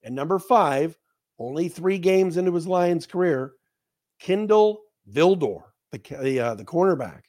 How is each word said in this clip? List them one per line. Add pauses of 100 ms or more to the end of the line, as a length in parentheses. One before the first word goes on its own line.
And
number
five, (440)
only
three
games
into
his
Lions
career, (640)
Kindle (280)
Vildor, (280)
the, (200)
the,
uh,
the
cornerback